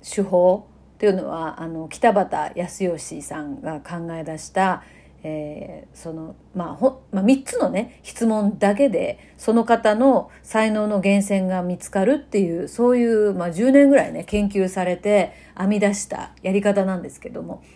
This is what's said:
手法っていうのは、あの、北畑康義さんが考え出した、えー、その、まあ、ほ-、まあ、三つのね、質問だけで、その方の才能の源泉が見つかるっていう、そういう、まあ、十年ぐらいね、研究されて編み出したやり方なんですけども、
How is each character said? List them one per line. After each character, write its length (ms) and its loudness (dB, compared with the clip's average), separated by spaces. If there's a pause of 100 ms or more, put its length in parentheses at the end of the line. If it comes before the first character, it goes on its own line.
手 140 -4
法 460 2 (280)
っ 40 -20
て 80 2
い 20 6
う 60 2
の 140 -6
は、 340 -8
あ 40 -10
の、 200 -10
北 260 2
畑 460 -2
康 240 -8
義 400 -6
さ 180 -12
ん 200 -12
が 180 -10
考 340 -10
え 100 -10
出 140 -10
し 120 -16
た、 340 -2 (400)
え 680 -12
ー、 60 -20
そ 160 -12
の、 220 -14 (180)
ま 160 -6
あ、 60 -12
ほ-、 260 0 (100)
ま 100 -2
あ、 20 0
三 200 4
つ 140 -8
の 140 0
ね、 320 -6
質 240 -4
問 320 0
だ 160 2
け 140 2
で、 500 -6
そ 140 0
の 100 4
方 320 2
の 340 2 (140)
才 260 0
能 180 0
の 120 0
源 220 2
泉 280 0
が 140 -2
見 160 -6
つ 100 -16
か 160 0
る 180 2
っ 60 -20
て 100 0
い 240 0
う、 40 -10
そ 240 2
う 60 4
い 80 2
う、 280 2
ま 120 -4
あ、 60 -4
十 200 2
年 180 10
ぐ 60 8
ら 120 4
い 60 -10
ね、 120 -8
研 240 0
究 180 0
さ 180 -2
れ 120 -2
て 360 2 (240)
編 120 0
み 100 0
出 160 2
し 100 -8
た 280 -10 (100)
や 80 -4
り 100 0
方 240 2
な 120 -4
ん 40 -8
で 80 -12
す 100 -20
け 120 -16
ど 100 -12
も、 220 -14 (120)